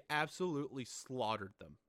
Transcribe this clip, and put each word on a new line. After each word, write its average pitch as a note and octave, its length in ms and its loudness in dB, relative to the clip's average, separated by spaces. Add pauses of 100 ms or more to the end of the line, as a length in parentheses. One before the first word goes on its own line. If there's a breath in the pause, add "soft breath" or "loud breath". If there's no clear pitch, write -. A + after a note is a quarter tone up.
absolutely D3+ 760 2
slaughtered G#2+ 760 0
them. D2 180 -14 (120)